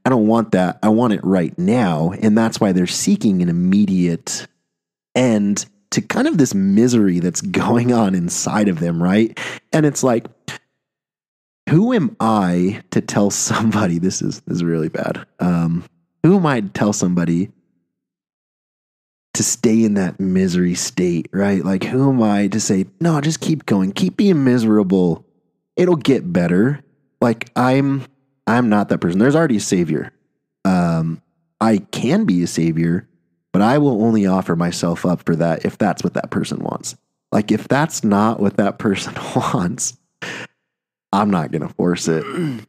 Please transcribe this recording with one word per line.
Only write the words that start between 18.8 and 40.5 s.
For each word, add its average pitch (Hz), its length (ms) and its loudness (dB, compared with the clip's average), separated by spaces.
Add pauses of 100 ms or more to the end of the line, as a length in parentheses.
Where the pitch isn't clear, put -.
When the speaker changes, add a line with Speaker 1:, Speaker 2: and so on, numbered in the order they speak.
Speaker 1:
to - 80 -4
stay 113 420 2
in 104 100 2
that 95 260 -2
misery 92 540 0
state, 87 580 -2
right? 98 320 0
Like, 95 200 -2
who 135 260 0
am 127 120 2
I 101 260 2
to 107 120 -4
say, 95 260 0 (140)
"No, 165 200 0
just 156 200 -4
keep 160 260 -4
going, 98 260 0
keep - 240 -2
being 185 280 4
miserable. 104 800 2 (500)
It'll 175 200 2
get 113 360 0
better." 90 500 2 (380)
Like, 117 360 -2
I'm, 135 500 0 (400)
I'm 123 220 2
not 104 220 2
that 87 80 0
person. 90 200 -2
There's 135 180 4
already 156 200 2
a 98 40 -2
savior. 82 520 -2 (520)
Um, 82 560 0 (400)
I 110 180 2
can 180 480 -2
be 87 180 2
a - 20 -2
savior, 82 600 -2 (440)
but 92 80 2
I 120 180 2
will 127 260 2
only 110 220 2
offer 92 300 0
myself 87 480 -2
up 87 220 -2
for 85 100 0
that 82 280 -2
if - 140 -6
that's 98 260 -2
what 90 100 -4
that - 160 -6
person - 300 -4
wants. - 360 -10 (360)
Like, 214 180 0
if 107 180 -2
that's 147 360 -2
not 107 360 2
what 98 160 0
that 101 220 -2
person - 360 -4 (100)
<laughs> - 120 -6
wants, 117 640 -4 (1120)